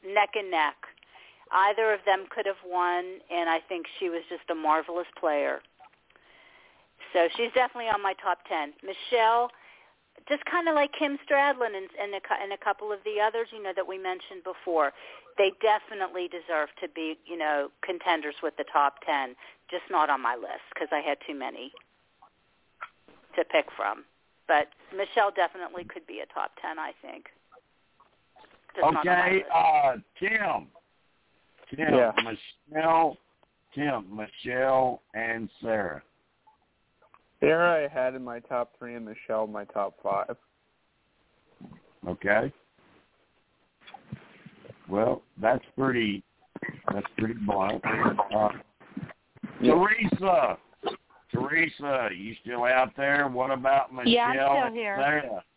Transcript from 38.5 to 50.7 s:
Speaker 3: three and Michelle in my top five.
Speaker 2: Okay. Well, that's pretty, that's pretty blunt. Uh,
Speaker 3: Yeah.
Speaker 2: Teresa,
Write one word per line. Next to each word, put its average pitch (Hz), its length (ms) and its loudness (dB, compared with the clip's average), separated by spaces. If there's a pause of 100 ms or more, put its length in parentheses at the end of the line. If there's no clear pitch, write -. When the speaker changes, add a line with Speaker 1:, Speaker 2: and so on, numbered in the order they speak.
Speaker 3:
three 120 160 -12
and 117 100 -10
Michelle 110 400 -4
in 107 80 -8
my 104 140 -8
top - 360 -6
five. 98 340 -4 (1700)
Speaker 2:
Okay. 104 460 0 (2250)
Well, 104 340 2 (160)
that's 117 260 2 (120)
pretty, 120 460 0 (720)
that's 98 140 -4 (100)
pretty 110 180 0
blunt. 104 500 0
Uh, 107 640 2 (1120)
Speaker 3:
Yeah. 123 140 6
Speaker 2:
Teresa, 185 840 4 (720)